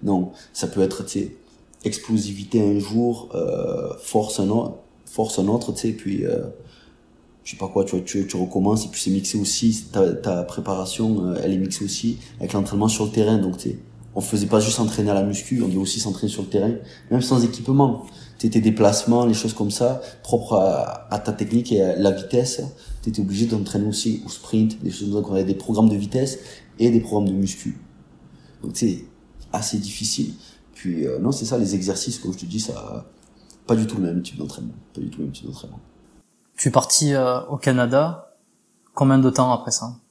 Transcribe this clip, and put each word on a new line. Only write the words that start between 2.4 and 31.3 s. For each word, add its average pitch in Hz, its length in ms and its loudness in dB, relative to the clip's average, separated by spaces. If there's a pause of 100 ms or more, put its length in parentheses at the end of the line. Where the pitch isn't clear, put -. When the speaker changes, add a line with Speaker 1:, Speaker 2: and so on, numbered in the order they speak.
Speaker 1:
un 101 180 2
jour, 113 540 -2
euh, - 680 -4
force - 400 0
un 98 100 2
au-, 117 300 -2 (260)
force - 340 -4
un 98 80 2
autre, 120 240 0
tu 113 80 -6
sais, 113 140 -2
puis, - 320 -4
euh, - 220 -2 (960)
je - 60 -14
sais - 60 -14
pas 95 100 -6
quoi, 95 180 2
tu - 100 -4
vois, 90 80 -2
tu, 95 240 -2
tu - 100 -8
recommences, 98 480 2
et - 40 -10
puis - 100 -10
c'est - 120 0
mixé 98 280 -2
aussi, 110 520 0
ta, 95 220 4
ta 87 300 -2
préparation, 95 840 -2
euh, 87 160 -2
elle 98 100 2
est 92 40 2
mixée 95 280 -2
aussi 113 320 -2 (220)
avec 90 140 -6
l'entraînement 101 360 2
sur 107 160 0
le 104 60 -4
terrain, 110 260 4
donc 92 200 0
tu - 120 -6
sais, - 100 -8 (360)
on 98 60 -4
faisait 101 260 0
pas 110 120 6
juste 110 200 0
entraîner 107 320 0
à - 20 2
la 98 100 2
muscu, 101 380 -2
on 104 60 2
devait 92 100 0
aussi 95 220 -2
s'entraîner 104 320 -2
sur 98 100 -6
le 92 80 -6
terrain, 104 240 2 (380)
même 127 100 4
sans 123 220 4
équipement. 123 640 2 (340)
Tu - 80 0
sais, - 20 4
tes 113 120 4
déplacements, 110 640 4
les 113 80 4
choses 110 200 -2
comme 104 180 -2
ça, 127 300 0 (220)
propres - 320 0
à, 92 580 0
à 107 60 -2
ta - 140 -4
technique 117 380 0
et 104 100 4
à 92 160 2
la 98 140 4
vitesse, - 500 0 (400)
t'étais 110 200 -2
obligé 98 240 0
d'entraîner 104 420 0
aussi 107 380 -2
au - 40 -12
sprint, - 520 0
des 92 80 -2
choses 101 220 -6
comme 104 120 0
ça, - 60 -8
on 98 40 -2
avait 95 100 2
des 98 100 0
programmes 110 360 4
de 104 60 2
vitesse 127 440 -2 (400)
et 117 100 6
des 113 120 6
programmes 104 260 0
de 95 60 0
muscu. - 460 -4 (840)
Donc, - 100 -8
tu 120 140 0
sais, 87 180 -2 (480)
assez 107 240 -2
difficile. 101 560 -4 (400)
Puis, 82 320 -4
euh, 64 140 -4
non, 113 120 2